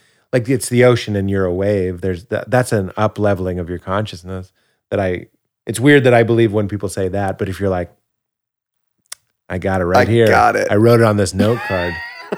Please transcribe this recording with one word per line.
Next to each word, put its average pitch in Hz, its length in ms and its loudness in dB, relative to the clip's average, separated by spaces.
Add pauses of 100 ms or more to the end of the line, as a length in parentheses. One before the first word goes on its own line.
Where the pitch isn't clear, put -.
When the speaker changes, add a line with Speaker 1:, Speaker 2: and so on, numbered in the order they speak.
(340)
Speaker 1:
like, 123 160 -2
it's - 180 -2
the 123 160 2
ocean 117 320 2
and 98 140 -2
you're 98 160 -2
a 90 80 -2
wave. 92 480 -2
There's 92 240 -6
that, 107 260 -8
that's 127 220 0
an 98 240 -2
up-leveling 101 600 -2
of 85 120 -8
your 87 100 -8
consciousness 92 720 -8 (400)
that 107 80 -2
I, 92 280 -4 (380)
it's 107 140 -8
weird 139 240 6
that 123 100 6
I 117 100 6
believe 113 280 2
when 104 160 -2
people 98 220 -8
say 95 180 -4
that, 95 300 -4
but 101 100 -6
if 92 140 -10
you're 98 80 0
like, 90 220 -4 (1600)
"I 90 100 -8
got 95 240 -2
it 87 40 -2
right 117 220 2
Speaker 2:
"I 107 40 -2
Speaker 1:
here. 113 160 4
Speaker 2:
got 110 300 4
it." 101 120 -2
Speaker 1:
I 104 60 2
wrote 117 240 6
it 117 60 6
on 107 120 4
this 95 160 0
note 104 260 0
card. 90 400 -4
Speaker 2:
<laughs> - 40 -14 (340)